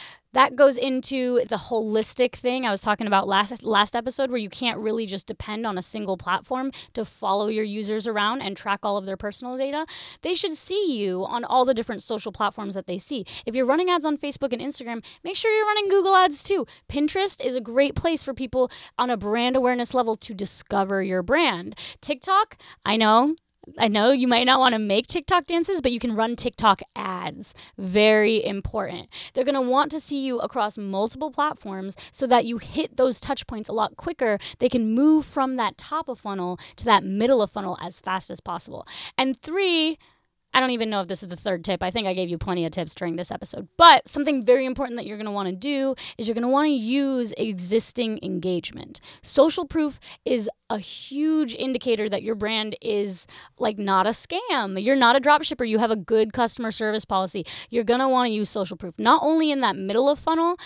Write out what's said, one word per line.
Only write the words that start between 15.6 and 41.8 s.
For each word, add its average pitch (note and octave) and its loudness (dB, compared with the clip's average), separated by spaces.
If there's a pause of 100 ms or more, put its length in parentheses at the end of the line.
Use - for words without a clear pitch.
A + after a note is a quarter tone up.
running G#4 0
Google F#4+ 4
Ads F4+ 4
too. F4+ 0 (220)
Pinterest D4+ -2
is B3+ -2
a B3+ -2
great B3 2
place E4 0
for C4 -6
people B3+ -2 (260)
on B3 0
a A3+ 0
brand A#3 0
awareness B3 2
level A3+ 0
to - -14
discover G3 -2
your F#3 0
brand. G#3+ 0 (240)
TikTok, F#4+ 0 (300)
I G#3+ 2
know, A3+ 4 (420)
I A#3 4
know G#3+ 4
you B3+ 4
might A#3+ 4
not B3+ 6
wanna B3 4
make G#3 0
TikTok F4 0
dances, E4+ 0
but B3 0
you A#3 -4
can A#3 -2
run A3+ -2
TikTok A3 2 (140)
ads. F3+ -8 (240)
Very G#3+ 4
important. G3 -6 (260)
They're B3+ 0
gonna C4+ 0
want C#4 2
to D#4 -6
see C#4+ -4
you C4 -2
across G#3+ -4
multiple G#3+ -4
platforms G3 -6 (140)
so - -2
that A#3+ 6
you A#3 -6
hit - -6
those B3+ 2
touch - -6
points A3 -10
a - -8
lot G#3+ -2
quicker. A#3 -2 (180)
They B3 4
can A3+ 2
move D4+ 6
from C4 -2
that A3+ -2
top D#4 -6
of A#3+ -8
funnel F3+ -4 (160)
to - -14
that G3 6
middle A3 4
of G3+ 0
funnel F#3+ -6
as F3 -10
fast F#3 -6
as - -12
possible. - -10 (320)
And C4 2
three, E4 0 (580)
I B3+ 6
don't C4 2
even A3 -2
know G3+ 0
if F3 -6
this F#3+ -6
is F3+ -12
the F3 -10
third F3 -4
tip. F3+ -2